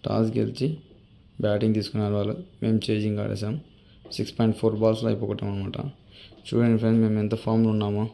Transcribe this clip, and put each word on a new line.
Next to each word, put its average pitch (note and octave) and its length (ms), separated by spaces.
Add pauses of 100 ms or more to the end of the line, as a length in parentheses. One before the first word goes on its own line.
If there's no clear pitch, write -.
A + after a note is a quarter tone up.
టాస్ A2 340
గెలిచి B2+ 400 (600)
బ్యాటింగ్ G#2+ 340
తీసుకున్నారు G#2 400
వాళ్ళు, G2+ 300 (180)
మేము A2 180 (100)
చేజింగ్ G#2+ 280
ఆడేసాం. G#2+ 420 (520)
సిక్స్ - 260
పాయింట్ A2+ 200
ఫోర్ A2 160
బాల్స్‌లో A2 340
అయిపోగొట్టాం G#2 440
అనమాట. G2 340 (460)
చూడండి A#2 460
ఫ్రెండ్స్, A2+ 60
మేము A2+ 340
ఎంత G#2+ 160
ఫామ్‌లో A2+ 360
ఉన్నామో. G#2+ 440